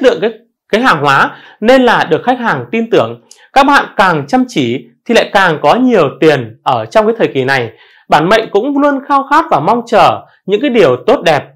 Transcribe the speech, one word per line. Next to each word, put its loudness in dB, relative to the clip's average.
lượng 2
cái, -2
cái 0
hàng 0
hóa 0
nên 2
là 2
được 0
khách -2
hàng -4
tin -4
tưởng. -2
Các 4
bạn 2
càng 0
chăm 0
chỉ -4
thì -2
lại 2
càng 2
có 4
nhiều 2
tiền 0
ở -4
trong 0
cái 0
thời 0
kỳ -4
này. -2
Bản 0
mệnh 0
cũng -2
luôn 0
khao 0
khát 2
và 0
mong -2
chờ 2
những -2
cái -2
điều 2
tốt 0
đẹp 0